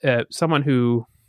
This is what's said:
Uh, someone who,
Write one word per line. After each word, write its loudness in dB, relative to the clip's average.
Uh, 0
someone -2
who, 0